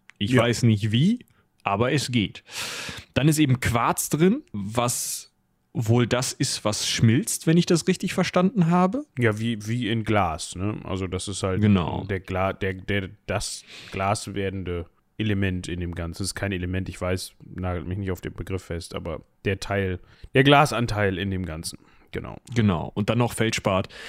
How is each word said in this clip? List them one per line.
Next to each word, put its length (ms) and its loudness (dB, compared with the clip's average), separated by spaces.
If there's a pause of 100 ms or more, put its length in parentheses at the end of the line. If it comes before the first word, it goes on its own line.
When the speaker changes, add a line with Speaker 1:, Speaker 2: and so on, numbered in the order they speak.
(180)
Speaker 1:
Ich 140 -2
Speaker 2:
Ja. 100 6
Speaker 1:
weiß 220 0
nicht 280 4
wie, 280 2 (420)
aber 300 0
es 200 0
geht. 320 0 (720)
Dann 140 4
ist 100 4
eben 220 4
Quarz 480 0
drin, 340 2 (100)
was 800 -4 (400)
wohl 340 2
das 260 0
ist, 320 -4
was 240 -2
schmilzt, 580 2
wenn 120 4
ich 80 4
das 220 2
richtig 260 -2
verstanden 560 2
habe. 340 2 (140)
Speaker 2:
Ja, 200 2
wie, 280 -4
wie 220 -2
in 160 0
Glas, 520 0
ne? 280 -2
Also 220 -4
das 220 -6
ist 140 -8
halt 180 0
Speaker 1:
Genau. 440 4
Speaker 2:
der 160 -4
Gla-, 340 -2
der, 200 -4
der, 360 -4 (160)
das 380 -6 (280)
Glas 420 -2
werdende 520 -4 (320)
Element 500 0
in 120 -6
dem 140 -6
Ganzen. 280 -8
Das 60 -4
ist 60 -6
kein 180 -4
Element, 360 -4
ich 120 -10
weiß, 320 -4 (220)
nagelt 320 -4
mich 120 -6
nicht 120 -4
auf 100 -6
den 140 -8
Begriff 300 -6
fest, 300 -8
aber 280 -10 (220)
der 160 0
Teil, 380 -2 (360)
der 100 8
Glasanteil 760 4
in 120 -2
dem 160 -2
Ganzen, 320 -10 (340)
genau. 260 -10 (160)
Speaker 1:
Genau, 400 2
und 160 -2
dann 80 2
noch 140 2
Feldspat. 560 0 (200)